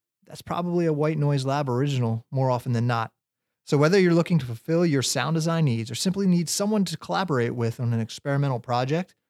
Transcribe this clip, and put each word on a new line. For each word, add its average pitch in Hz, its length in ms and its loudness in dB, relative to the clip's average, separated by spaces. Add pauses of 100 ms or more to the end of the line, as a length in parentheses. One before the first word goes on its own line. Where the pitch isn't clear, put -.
(260)
that's - 180 -20
probably 175 420 -2
a 156 80 2
White 151 240 0
Noise 143 260 0
Lab 139 240 -2
original 123 600 0
more 131 220 0
often 123 200 -2
than 117 140 0
not. 113 260 -2 (540)
So 151 120 2
whether 160 220 6
you're 180 140 6
looking 170 240 2
to 135 80 0
fulfill 160 400 -2
your 139 160 2
sound 135 320 -2
design 165 320 0
needs 113 240 0
or 120 60 -8
simply 190 320 -2
need 175 220 2
someone 208 360 0
to 160 120 -6
collaborate 147 580 -2
with 117 240 -2
on 120 140 -2
an 113 60 0
experimental 139 600 -4
project 131 560 -4 (140)